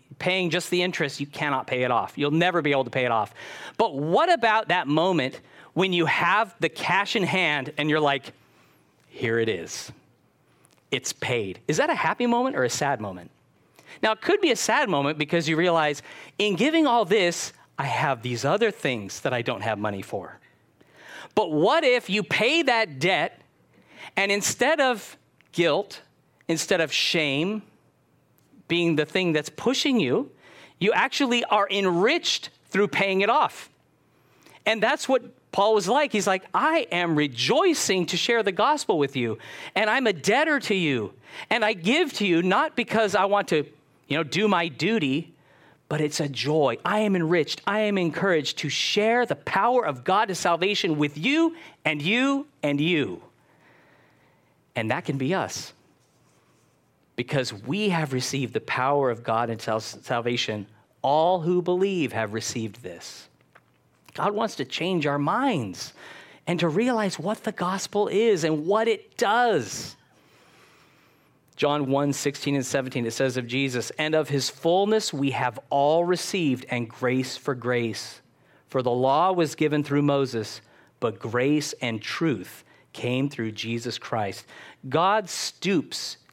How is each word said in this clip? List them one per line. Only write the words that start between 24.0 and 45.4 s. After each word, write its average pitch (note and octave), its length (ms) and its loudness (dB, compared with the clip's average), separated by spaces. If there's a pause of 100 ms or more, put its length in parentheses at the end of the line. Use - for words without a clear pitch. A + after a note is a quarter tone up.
and G3 140 2
instead A#3+ 500 2
of B3+ 360 0 (360)
guilt, E3+ 500 0 (440)
instead E3 360 0
of D3 100 -2
shame E3 680 0 (1080)
being E3+ 260 2
the D3+ 100 2
thing F3+ 280 0
that's D3 160 0
pushing C4+ 500 0
you, E3 320 0 (480)
you G3+ 140 2
actually A#3 520 2
are G3+ 240 2
enriched G3 840 0 (180)
through G3 180 2
paying G3 340 0
it G3+ 80 2
off? - 400 0 (960)
And A3 160 0
that's C4 280 0
what C4 140 4 (280)
Paul G#3+ 240 4
was F#3+ 140 2
like. C#4 240 2
He's G3+ 160 0
like, F#3+ 160 0 (100)
"I C#4 380 2
am E3+ 240 0
rejoicing F3 920 2
to F3+ 100 -4
share A#3 280 2
the G3 80 0
gospel A3 460 2
with C3+ 180 0
you, A2+ 220 -2 (360)
and G#3+ 160 2
I'm B3+ 160 2
a G#3+ 60 2
debtor B3+ 480 2
to - 140 -2
you, C3+ 380 0 (360)
and A3+ 160 0
I G#3+ 80 2
give A#3+ 420 2
to G3+ 120 -2
you E3+ 160 4
not G#3+ 340 2
because G#3+ 400 0
I F#3+ 80 2
want G3+ 240 0
to, D3+ 180 0 (400)
you C#3 100 -2
know, E3 60 0
do E3+ 240 0
my F3 220 2
duty, D3+ 640 -2 (540)